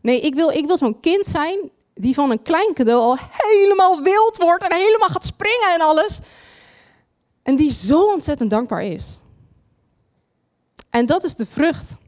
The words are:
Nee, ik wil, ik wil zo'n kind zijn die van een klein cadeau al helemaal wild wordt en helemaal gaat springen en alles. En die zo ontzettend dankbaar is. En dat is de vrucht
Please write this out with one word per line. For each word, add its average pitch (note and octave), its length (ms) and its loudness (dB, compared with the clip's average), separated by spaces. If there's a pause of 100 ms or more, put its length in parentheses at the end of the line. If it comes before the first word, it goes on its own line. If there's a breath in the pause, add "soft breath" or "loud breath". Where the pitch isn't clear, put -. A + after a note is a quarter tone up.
Nee, B3 200 0
ik C#4+ 140 -2
wil, D#4+ 140 2
ik D4+ 160 -2
wil E4+ 120 0
zo'n A3+ 220 -2
kind G4 260 0
zijn E4 320 -4 (360)
die A#3+ 200 -2
van C#4 180 0
een A3 100 -2
klein F4+ 320 0
cadeau A#3+ 280 2
al B3 160 2 (140)
helemaal G4 680 2
wild G#4+ 360 2
wordt F4 260 2
en F#4 120 -2
helemaal G#4+ 340 2
gaat - 160 -6
springen G#4+ 480 -2
en E4+ 80 0
alles. D#4 380 0 (1200 soft breath)
En C4+ 120 0
die C#4+ 160 2
zo D4+ 400 2
ontzettend D4 380 -4
dankbaar G#3+ 340 -4
is. - 340 -12 (1700)
En A#3+ 160 0
dat E4+ 180 0
is D#4+ 120 -6
de A3+ 100 -6
vrucht - 460 -4 (160)